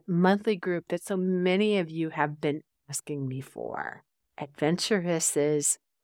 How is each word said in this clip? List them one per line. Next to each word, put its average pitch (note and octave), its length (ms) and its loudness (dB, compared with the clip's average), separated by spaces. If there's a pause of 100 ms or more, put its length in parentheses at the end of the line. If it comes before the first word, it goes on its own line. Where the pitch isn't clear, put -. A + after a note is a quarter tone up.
monthly G3 480 4
group F3 340 -4
that F3 140 -2
so G3 140 -4
many F#3 640 2
of E3 100 -2
you D#3+ 220 -4
have D3+ 280 -2
been D3+ 220 -2 (260)
asking C#3+ 400 -6
me C3 140 -6
for. - 640 -10 (340)
Adventurous's D#3+ 1400 0 (240)